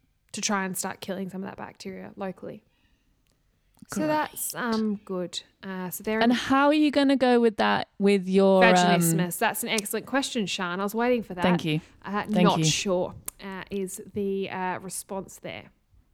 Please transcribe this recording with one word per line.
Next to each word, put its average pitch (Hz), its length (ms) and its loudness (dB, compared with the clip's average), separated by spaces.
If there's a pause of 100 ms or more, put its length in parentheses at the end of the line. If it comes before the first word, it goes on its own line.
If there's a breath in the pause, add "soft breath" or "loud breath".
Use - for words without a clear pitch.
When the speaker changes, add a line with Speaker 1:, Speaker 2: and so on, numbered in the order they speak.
(320)
Speaker 1:
to - 80 -12
try 196 240 -2
and 185 140 -6
start - 240 -8
killing 190 280 -8
some 190 140 -10
of 196 60 -10
that - 80 -16
bacteria 190 580 -14
locally. 196 480 -12 (1300)
So - 100 -6
Speaker 2:
Great. 311 80 0
Speaker 1:
that's, - 480 -4
um, 220 480 -2
good. 180 380 -8 (200)
Uh, 185 280 -8
so 202 160 -12
they're 220 160 0
Speaker 2:
And 233 100 4
Speaker 1:
in 240 60 2
Speaker 2:
how 269 300 2
are 294 60 4
you 302 160 4
gonna 277 280 2
go 247 240 4
with 226 160 2
that 208 320 0 (100)
with 196 300 4
your, 190 340 6
um, 175 100 8
Speaker 1:
vaginismus. 175 640 4
That's 214 260 0
an 233 60 -4
excellent 214 360 -4
question, 254 400 -2
Sian. 180 340 -4
I 196 40 -2
was 208 120 -4
waiting 240 260 0
for - 120 -12
that. 180 80 -6
Speaker 2:
Thank 175 240 2
you. 156 160 0 (200)
Speaker 1:
Uh, 202 220 -6
Speaker 2:
Thank 214 200 2
Speaker 1:
not 196 160 6
Speaker 2:
you. 160 60 2
Speaker 1:
sure, 180 480 -2 (300)
uh, 190 260 -12
is 196 320 -8 (120)
the, 196 360 -4
uh, 185 300 -6
response 190 640 -12
there. 98 220 -14 (480)